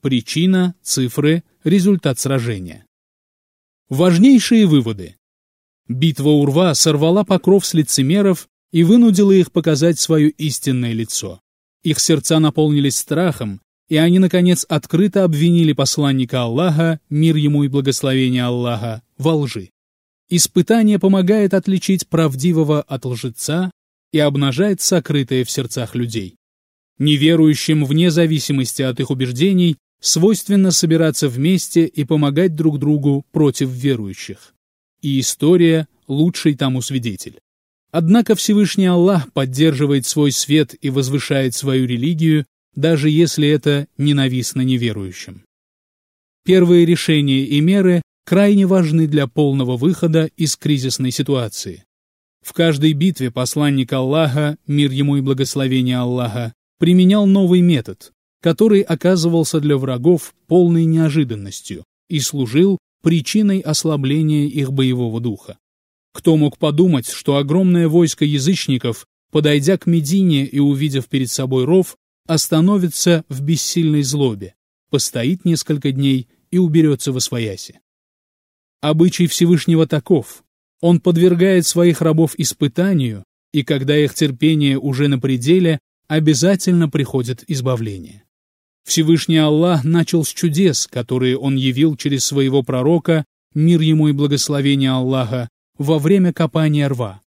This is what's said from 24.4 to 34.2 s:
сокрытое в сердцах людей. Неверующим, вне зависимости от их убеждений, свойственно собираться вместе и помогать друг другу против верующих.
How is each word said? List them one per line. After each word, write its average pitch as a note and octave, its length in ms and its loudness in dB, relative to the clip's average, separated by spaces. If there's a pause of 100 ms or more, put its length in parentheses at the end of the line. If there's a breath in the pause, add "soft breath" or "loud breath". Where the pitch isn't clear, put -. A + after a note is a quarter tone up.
сокрытое C#3 640 -2
в - 40 -14
сердцах A#2+ 460 -8
людей. A2+ 400 -6 (640)
Неверующим, D3+ 880 2
вне D#3+ 260 2
зависимости D3+ 680 -2
от C3 180 -4
их C3+ 100 -4
убеждений, D3 680 0 (240)
свойственно F#3+ 680 0
собираться D#3+ 580 0
вместе E3 560 0
и D3+ 180 -6
помогать D3+ 520 0
друг D3+ 240 -2
другу C#3+ 520 -2
против C#3 380 0
верующих. A#2+ 840 -8 (480)